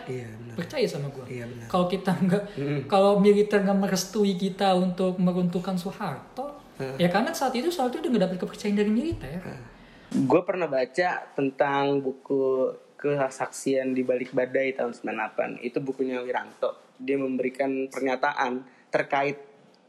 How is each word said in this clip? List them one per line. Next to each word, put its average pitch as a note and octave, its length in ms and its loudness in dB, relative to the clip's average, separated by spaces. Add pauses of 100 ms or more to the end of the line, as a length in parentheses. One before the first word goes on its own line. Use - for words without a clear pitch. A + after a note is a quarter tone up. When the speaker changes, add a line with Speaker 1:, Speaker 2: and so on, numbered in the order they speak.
Speaker 1:
Iya, B2 240 -8
benar. A#2 260 -14
Speaker 2:
Percaya G#3+ 300 -2
sama D3+ 220 -4
gua. C3 160 -10
Speaker 1:
Iya, A#2+ 220 -10
benar. A#2+ 200 -12
Speaker 2:
Kalau F3+ 220 2
kita F#3+ 260 -2
nggak, G3 300 2 (100)
Speaker 1:
Mm-mm. C#3+ 320 -4
Speaker 2:
kalau G3+ 300 6
militer G#3 440 6
nggak G3 200 4
merestui G3 560 2
kita F#3+ 380 2
untuk F#3 440 2
meruntuhkan F3+ 560 2
Soeharto, F3+ 720 -6 (300)
Speaker 1:
Heeh. C3+ 220 -6
Speaker 2:
ya F3 100 4
karena G#3+ 240 2
saat C4+ 220 0
itu B3+ 140 -2
Soeharto B3+ 300 0
udah F4+ 120 -4
nggak G#3 160 4
dapet F3+ 140 -2
kepercayaan G3+ 360 -2
dari G#3 140 2
militer. A3 500 -2
Speaker 1:
Heeh. - 220 -12 (600)
Gua C#3 200 4
pernah F3+ 260 -2
baca C#3+ 420 0 (220)
tentang C#3 680 2
buku C3 760 0 (220)
Kesaksian C3+ 960 -2
di B2+ 100 0
Balik B2 300 0
Badai C3 420 0
tahun A#2+ 180 -4
sembilan A2 260 -8
delapan. A2+ 400 -4
Itu A#2+ 220 -6
bukunya C3 400 -2
Wiranto. A#2+ 760 -6
Dia C3 200 -2
memberikan C3+ 720 -2
pernyataan C3 640 0 (360)
terkait C#3+ 520 0 (500)